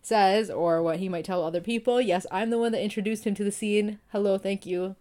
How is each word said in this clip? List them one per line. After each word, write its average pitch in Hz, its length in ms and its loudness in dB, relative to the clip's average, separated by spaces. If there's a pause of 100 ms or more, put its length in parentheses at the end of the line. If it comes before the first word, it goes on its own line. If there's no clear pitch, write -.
says 208 480 4
or 165 320 2
what 165 180 0
he 190 100 -2
might 170 160 -4
tell 180 180 -2
other 170 180 -2
people. 233 400 0
Yes, 185 300 0
I'm 214 180 -2
the 233 80 0
one 233 140 0
that 220 120 -2
introduced 214 420 -4
him 202 100 0
to 208 80 -4
the 202 80 0
scene. 208 480 -2 (120)
Hello, 202 260 2
thank 196 280 -4
you. 185 360 -4